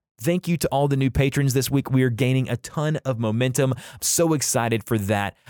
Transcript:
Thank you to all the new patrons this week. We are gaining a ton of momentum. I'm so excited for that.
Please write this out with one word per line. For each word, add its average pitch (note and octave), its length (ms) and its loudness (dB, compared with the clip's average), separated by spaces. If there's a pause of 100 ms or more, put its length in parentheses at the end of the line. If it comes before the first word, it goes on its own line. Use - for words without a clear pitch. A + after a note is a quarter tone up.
(200)
Thank E3+ 260 -2
you E3+ 120 0
to - 100 -2
all C#3 180 0
the C#3 100 2
new C3+ 140 2
patrons C#3 440 0
this C3 180 0
week. C3+ 180 0
We C3 140 4
are B2+ 60 4
gaining B2+ 380 0
a A#2+ 80 -2
ton D3+ 420 -4
of C3 200 -4
momentum. B2+ 540 0
I'm - 280 -12
so E3 320 2
excited A#2 520 0
for A#2 120 0
that. G2+ 400 0 (140)